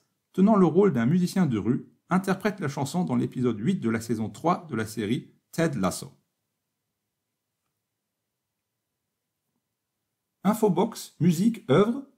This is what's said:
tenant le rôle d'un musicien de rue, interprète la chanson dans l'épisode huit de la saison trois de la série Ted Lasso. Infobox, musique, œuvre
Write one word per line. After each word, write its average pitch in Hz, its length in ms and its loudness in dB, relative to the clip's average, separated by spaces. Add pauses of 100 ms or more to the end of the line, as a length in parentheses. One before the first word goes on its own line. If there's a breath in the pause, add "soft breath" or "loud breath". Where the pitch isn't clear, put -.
(340)
tenant 208 220 4
le 185 100 6
rôle 170 280 4
d'un 117 120 0
musicien 175 400 2
de 117 120 0
rue, 107 300 -2 (220)
interprète 190 500 -2
la 160 80 -4
chanson 147 360 -4
dans 127 120 -2
l'épisode 120 440 -2
huit 180 200 -2
de 113 100 -2
la 113 120 -2
saison 110 280 -4
trois 170 380 -2
de - 80 -8
la 110 100 -4
série 110 460 -6 (200)
Ted 165 260 -2
Lasso. 92 340 -4 (4000)
Infobox, 214 760 0
musique, 180 500 2
œuvre 208 380 2 (100)